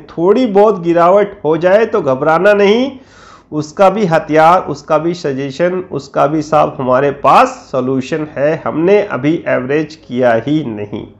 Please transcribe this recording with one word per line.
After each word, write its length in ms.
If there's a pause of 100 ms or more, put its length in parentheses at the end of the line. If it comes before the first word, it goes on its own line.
थोड़ी 400
बहुत 340
गिरावट 640
हो 140
जाए 280
तो 160
घबराना 520
नहीं, 360 (600)
उसका 380
भी 160
हथियार, 560
उसका 360
भी 160
सजेशन, 680 (100)
उसका 340
भी 160
साहब 360
हमारे 320 (100)
पास 380 (140)
सॉल्यूशन 580
है। 240 (100)
हमने 380
अभी 320 (140)
एवरेज 500
किया 400
ही 280
नहीं। 400 (140)